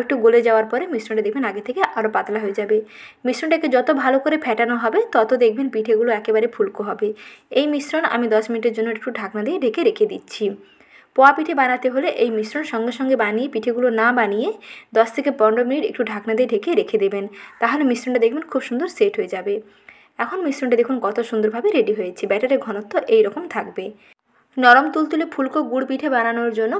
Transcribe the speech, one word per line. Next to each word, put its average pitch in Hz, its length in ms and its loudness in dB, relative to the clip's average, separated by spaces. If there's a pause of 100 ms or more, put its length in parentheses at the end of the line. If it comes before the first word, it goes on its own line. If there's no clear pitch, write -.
একটু 254 200 -2
গলে 233 240 6
যাওয়ার 220 240 4
পরে 247 120 -2 (100)
মিশ্রণটা 214 320 -4
দেখবেন 240 260 -2
আগে 202 160 -8
থেকে 254 140 -4 (160)
আরও 220 180 0
পাতলা 208 280 -2
হয়ে 202 160 -4
যাবে। 208 180 0 (480)
মিশ্রণটাকে 311 500 0
যত 254 140 2 (140)
ভালো 269 200 4
করে 311 220 2
ফেটানো 240 380 0
হবে 240 160 2 (160)
তত 220 140 4 (140)
দেখবেন 233 300 2
পিঠেগুলো 220 360 2 (100)
একেবারে 220 360 2
ফুলকো 202 340 -2
হবে। 208 180 -2 (520)
এই 294 140 4
মিশ্রণ 294 300 -2 (120)
আমি 240 100 0 (100)
দশ 220 160 2
মিনিটের 233 260 -2
জন্য 226 180 -2
একটু 220 140 -10 (100)
ঢাকনা 208 280 -6
দিয়ে 349 160 -2
ঢেকে 240 260 0
রেখে 214 220 2
দিচ্ছি। - 320 -10 (720)
পোয়া 269 200 8
পিঠে 320 260 -4
বানাতে 254 320 0
হলে 269 160 0 (140)
এই 240 140 2
মিশ্রণ 220 340 -4
সঙ্গে 233 280 -2
সঙ্গে 262 240 0
বানিয়ে, 214 300 0
পিঠেগুলো 233 340 0 (120)
না 226 80 4 (120)
বানিয়ে 214 300 0 (480)
দশ 226 180 6
থেকে 285 140 -2 (100)
পনেরো 220 300 4
মিনিট 285 220 0
একটু - 100 -2 (100)
ঢাকনা 214 260 -4
দিয়ে 247 160 2
ঢেকে 208 160 -2 (100)
রেখে - 240 0
দেবেন, 196 220 -2 (360)
তাহলে 262 280 0
মিশ্রণটা 247 340 -2
দেখবেন 262 280 2
খুব 254 180 0
সুন্দর 269 180 -2 (100)
সেট 202 220 2
হয়ে 185 160 -6
যাবে। 190 200 -4 (640)
এখন 240 260 -6
মিশ্রণটা 262 360 0
দেখুন 254 240 0
কত 202 120 -2 (120)
সুন্দরভাবে 220 380 0 (100)
রেডি 214 220 4
হয়েছে। 180 320 -8
ব্যাটারের 247 340 2
ঘনত্ব 208 280 -8 (220)
এই 220 120 8
রকম 202 160 -8 (100)
থাকবে। 190 320 -6 (720)
নরম 254 360 8
তুলতুলে 311 400 -2
ফুলকো 269 260 -2 (120)
গুড় 262 180 0
পিঠে 269 260 -4
বানানোর 233 440 0
জন্য 226 200 0